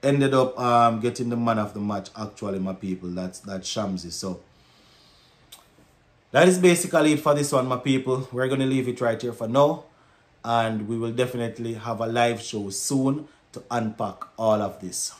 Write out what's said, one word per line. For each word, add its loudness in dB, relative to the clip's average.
Ended 2
up, 2
um, 4
getting -2
the -2
man 0
of -4
the -8
match, -6
actually, -8
my -4
people. -8
That's, -8
that's -10
Shamsi. -4
So, -8
that 8
is 6
basically 4
it 2
for 2
this 0
one, 2
my 0
people. 0
We're -2
gonna 0
leave 0
it -6
right 0
here -6
for -8
now. 4
And 0
we -4
will -4
definitely -4
have -8
a -2
live 0
show -8
soon -2
to -16
unpack -4
all 2
of -6
this. -8